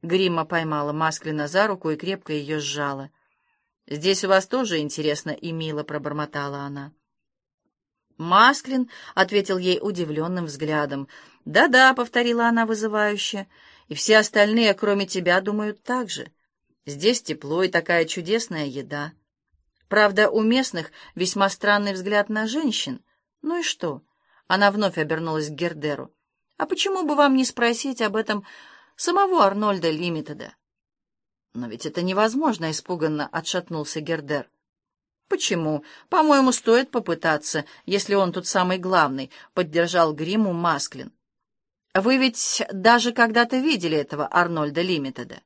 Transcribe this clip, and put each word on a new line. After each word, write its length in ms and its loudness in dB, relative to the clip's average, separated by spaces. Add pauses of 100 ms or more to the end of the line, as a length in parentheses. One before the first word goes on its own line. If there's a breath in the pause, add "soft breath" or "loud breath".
Гримма 420 0
поймала 480 -2
Масклина 560 -4
за 180 2
руку 240 -4
и 60 -2
крепко 360 -8
её 280 -4
сжала. 500 -6 (760)
«Здесь 380 -2
у 40 -4
вас 180 4
тоже 320 -2
интересно 520 -4
и 200 -8
мило», 320 -6
пробормотала 760 -6
она. 340 -10 (1200)
«Масклин», 760 4 (240 loud breath)
ответил 440 2
ей 220 2
удивлённым 640 -4
взглядом. 640 -4 (360 loud breath)
«Да-да», 500 6
повторила 520 0
она 200 2
вызывающе, 840 -2 (400 soft breath)
«и 60 -10
все 240 4
остальные, 560 4
кроме 320 0
тебя, 340 2
думают 420 -4
так 280 -4
же. 200 -10 (560)
Здесь 360 0
тепло 400 -4
и 60 0
такая 360 2
чудесная 640 -4
еда. 460 -8 (760)
Правда, 420 4
у 120 2
местных 500 0 (220 loud breath)
весьма 340 0
странный 440 0
взгляд 360 0
на 180 -2
женщин. 560 -4 (400)
Ну 180 -4
и 20 -6
что?» 400 -6 (440)
Она 240 4
вновь 260 -2
обернулась 520 -2
к 40 -10
Гердеру. 580 -6 (460)
А 100 -4
почему 380 -2
бы 100 0
вам 220 4
не 80 4
спросить 560 -2
об 160 -2
этом 280 -4 (560 loud breath)
Самого 440 2
Арнольда 460 0
Лимитеда. 680 -6 (1000)
«Но 140 -8
ведь 180 -10
это 160 -4
невозможно», 640 0
испуганно 600 -4
отшатнулся 720 -6
Гердер. 500 -4 (800)
«Почему? 560 -2 (240 loud breath)
По-моему, 420 6
стоит 400 2
попытаться, 760 -2 (220 loud breath)
если 300 0
он 160 2
тут 160 -6
самый 300 2
главный», 520 2 (240 loud breath)
поддержал 580 2
гриму 400 0
Масклин. 600 -4 (840)
«Вы 220 4
ведь 440 0 (120)
даже 400 4
когда-то 460 2
видели 380 0
этого 320 -2
Арнольда 540 0
Лимитеда?» 640 -4